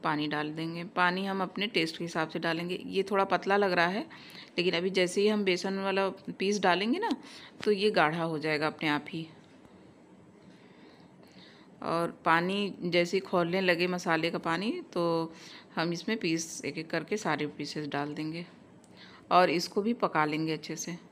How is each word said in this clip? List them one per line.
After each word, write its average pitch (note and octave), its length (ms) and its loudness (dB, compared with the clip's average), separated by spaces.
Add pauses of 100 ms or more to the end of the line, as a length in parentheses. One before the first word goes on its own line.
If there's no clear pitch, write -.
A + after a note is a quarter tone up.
पानी D3+ 240 0
डाल D3+ 240 -4
देंगे। E3 320 -6
पानी F3+ 420 0
हम F#3+ 180 -2
अपने F#3+ 240 -4
taste E3 300 0
के E3+ 60 -6
हिसाब E3+ 260 -2
से E3+ 100 -6
डालेंगे। E3+ 460 -4
ये F#3+ 180 -2
थोड़ा G3 200 2
पतला F#3+ 340 2
लग G3+ 140 4
रहा F3 160 4
है, G#3+ 200 -2 (500)
लेकिन F3 160 2
अभी F3 160 0
जैसे F#3 320 2
ही G#3 60 6
हम G#3+ 160 2
बेसन F#3+ 360 0
वाला G3 300 2
पीस F#3+ 500 -2
डालेंगे G3 400 2
ना, A4 100 -2 (540)
तो G#3+ 80 2
ये G#3 200 4
गाढ़ा E3 320 4
हो E3 160 -2
जाएगा D3+ 280 0
अपने D3+ 220 -2
आप D3 200 0
ही। D#3+ 180 -8 (2500)
और E3+ 420 -2
पानी F3+ 560 4
जैसे F3 360 2
ही F#3 40 2
खौलने F3 400 0
लगे F3+ 260 4
मसाले E3+ 440 0
का F3 60 -4
पानी, F#3 440 -2 (120)
तो E3 400 0 (420)
हम E3+ 180 0
इसमें A3 240 -4
piece E3 480 -4
एक C#3+ 120 -6
एक D#3+ 120 -10
करके E3 280 -4
सारे D3+ 300 -2
pieces D3 400 -8
डाल C#3+ 260 -4
देंगे D#3 320 -8 (840)
और F3+ 180 8
इसको E3+ 320 0
भी A3+ 120 0
पका E3 320 0
लेंगे D#3 280 -2
अच्छे D#3 220 -8
से F3 220 -10 (140)